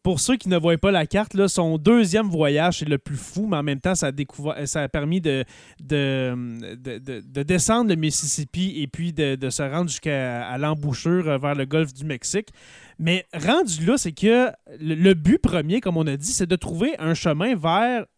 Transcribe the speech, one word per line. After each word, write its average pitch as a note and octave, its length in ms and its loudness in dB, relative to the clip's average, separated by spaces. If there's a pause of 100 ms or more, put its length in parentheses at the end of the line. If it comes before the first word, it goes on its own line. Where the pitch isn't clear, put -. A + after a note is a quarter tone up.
pour F3+ 200 0
ceux B3+ 160 2
qui - 100 -6
ne F#3 100 2
voient E3 200 4
pas F#3+ 140 2
la E3+ 140 2
carte, G3+ 280 -2
là, G3 160 4
son D#3+ 280 0
deuxième G#3 520 4
voyage, D#3 500 2
c'est D3+ 80 -4
le D3+ 100 0
plus C#3+ 200 -8
fou, G3+ 300 -6
mais F#3+ 100 0
en C#3+ 60 -2
même C#3 180 -4
temps, F#3 140 0
ça D#3+ 120 0
a C3+ 60 -2
découvert, C#3+ 420 -6 (100)
ça D3+ 180 -4
a C#3 40 -4
permis D#3 320 -2
de, C#3 240 0 (380)
de, C3+ 520 0 (420)
de, B2 240 -12
de, C3 220 -12
de C3+ 220 -6
descendre G#3+ 460 2
le E3+ 80 4
Mississippi D#3 800 -2
et D3 100 -4
puis E3+ 240 -6
de, C#3+ 240 -2
de C3 140 -6
se B2 120 -6
rendre D#3 280 -2
jusqu'à, C3 580 -4
à B2+ 100 -6
l'embouchure, D3+ 680 0
euh, C#3+ 100 0
vers C#3+ 160 -2
le C#3 120 -2
golfe D3 280 -2
du C3+ 120 -12
Mexique. D#3 420 -4 (500)
Mais F3 360 0
rendu E3+ 520 0
là, A#3+ 120 4
c'est E3+ 160 -4
que A#3 340 4 (320)
le, D#3 160 -2
le F#3 200 6
but E3+ 220 4
premier, F3 440 2
comme F3+ 160 0
on D#3 100 2
a C#3 80 -2
dit, D3 160 -6
c'est F#3 160 0
de F3 80 2
trouver F3+ 440 -2
un D#3+ 140 0
chemin E3+ 420 0
vers G#3 500 0 (120)